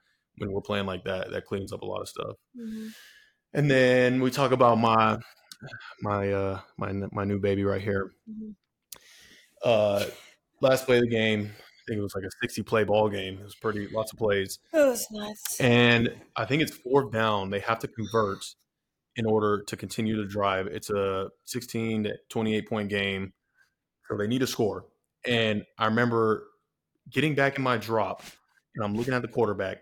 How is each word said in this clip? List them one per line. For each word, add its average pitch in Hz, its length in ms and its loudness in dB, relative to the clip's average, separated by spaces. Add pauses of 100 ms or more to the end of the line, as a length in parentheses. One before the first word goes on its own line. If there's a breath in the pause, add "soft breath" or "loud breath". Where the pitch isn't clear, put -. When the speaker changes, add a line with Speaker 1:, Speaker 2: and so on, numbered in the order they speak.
(380)
Speaker 1:
when 101 140 -6
we're 98 100 -2
playing 101 240 -2
like 92 200 -6
that, 95 260 -4
that 95 140 -6
cleans 98 280 -6
up - 80 -10
a 101 40 -10
lot 98 160 -6
of - 80 -12
stuff. - 260 -10 (240)
Speaker 2:
Mm-hmm. 220 280 -10 (680 loud breath)
Speaker 1:
And 147 180 2
then 127 500 4
we 127 100 2
talk 131 200 2
about 123 280 6
my, 113 380 4 (840 loud breath)
my, 101 300 0
uh, 98 280 -2 (180)
my, 101 140 -6 (200)
my 101 120 -4
new 101 160 -2
baby 98 240 0
right 98 180 0
here. 98 300 -2 (180)
Speaker 2:
Mm-hmm. 214 220 -12 (1120 soft breath)
Speaker 1:
Uh, 104 420 4 (560 loud breath)
last 131 240 4
play 123 120 6
of 120 60 6
the 120 60 2
game, 110 420 0
I - 360 -20
think 110 120 -4
it - 20 -2
was, 101 140 -6
like, 98 80 -6
a 98 60 -10 (120)
sixty 120 220 -4
play 110 200 2
ball 107 260 4
game. 95 300 -6
It 98 40 -16
was 101 120 -18
pretty, 104 380 -6
lots 110 200 -4
of - 60 -16
plays. 101 400 0 (140)
Speaker 2:
It 330 40 0
was 262 340 4
nuts. 208 480 -8
Speaker 1:
And 120 560 4 (200)
I 117 100 -2
think 151 160 0
it's - 160 -4
fourth 127 340 0
down. 107 380 0
They 98 100 -2
have 113 200 -2
to - 80 -6
convert 104 520 -2 (760)
in 113 100 -4
order 104 420 2
to 107 100 -8
continue 110 380 -4
to 107 120 -2
drive. 98 400 -2
It's - 220 -8
a 98 400 -2 (160)
sixteen 113 600 -4
to 104 100 -6 (140)
twenty-eight 107 400 -2
point 104 200 -2
game, 98 440 -2 (760)
so 110 80 -4
they 104 100 -2
need 127 120 0
to 131 80 0
score. 95 380 -2 (400)
And 113 380 2 (140)
I 113 80 0
remember 113 600 2 (640)
getting 139 260 0
back 139 220 2
in 135 60 -2
my 123 140 2
drop, 107 460 -2 (520)
and 110 80 -4
I'm 104 120 -2
looking 120 180 -2
at 123 80 0
the 110 60 -4
quarterback, 98 540 -2